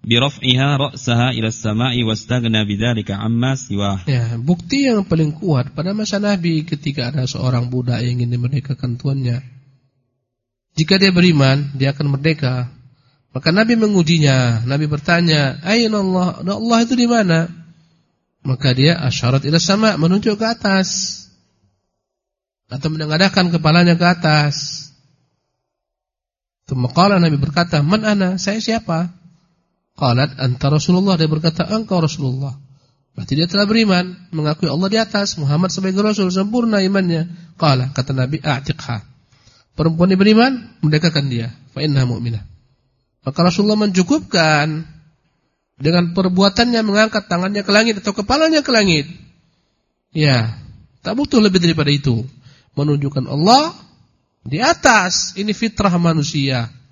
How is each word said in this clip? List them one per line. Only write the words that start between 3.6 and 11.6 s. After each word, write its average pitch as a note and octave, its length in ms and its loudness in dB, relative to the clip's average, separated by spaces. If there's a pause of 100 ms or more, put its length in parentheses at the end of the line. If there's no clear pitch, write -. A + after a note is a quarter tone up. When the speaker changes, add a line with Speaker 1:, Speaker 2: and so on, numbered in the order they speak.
Speaker 2:
Ya, A#2 320 -2
bukti F3+ 480 0
yang G#3+ 160 2
paling D#3 320 0
kuat C#3+ 400 -2
pada F#3 160 -4
masa G#3 240 -4
Nabi F3 480 0
ketika C#3+ 480 -6
ada C3 160 -2
seorang A#2+ 400 -2
budak B2 320 -2
yang B2 200 -2
ingin A#2+ 200 -2
dimerdekakan B2 560 -4
tuannya. C3 480 -4 (1300)
Jika D#3+ 180 2
dia F#3+ 160 4
beriman, C#3+ 640 4